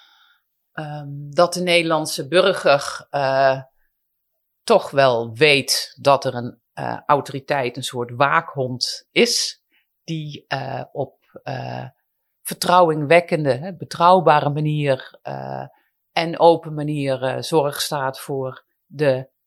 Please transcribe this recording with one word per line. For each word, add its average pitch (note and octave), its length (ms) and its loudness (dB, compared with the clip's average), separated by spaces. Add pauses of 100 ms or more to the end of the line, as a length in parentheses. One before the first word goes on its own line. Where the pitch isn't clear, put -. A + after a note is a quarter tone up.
(720)
Ehm, D3 380 -12 (200)
dat F3 240 2
de F3+ 80 -4
Nederlandse E3 680 0
burger, E3+ 840 2
eh, C3+ 520 2 (1000)
toch - 280 2
wel A#2+ 420 2
weet C#3 680 2
dat C#3 240 4
er B2+ 100 -4
een, A#2+ 260 -10 (120)
eh, A#2+ 320 -8
autoriteit, C#3 720 -2
een C3 60 -10
soort A#2+ 280 -8
waakhond C3+ 1000 -2
is, - 520 0 (400)
die, D3+ 440 -10
eh, C3 440 -6
op, - 520 -12
eh, B2+ 440 -10 (540)
vertrouwingwekkende, E3 1120 2
hè, D#3+ 220 -8
betrouwbare D#3+ 760 4
manier, D3 720 -2
eh, C3+ 460 -10 (440)
en E3 280 -4
open D#3+ 340 4
manier, C#3+ 500 -4
eh, B2+ 180 -2
zorg C#3+ 400 -2
staat C3+ 380 -6
voor C3 460 -10 (200)
de C#3 440 -2 (180)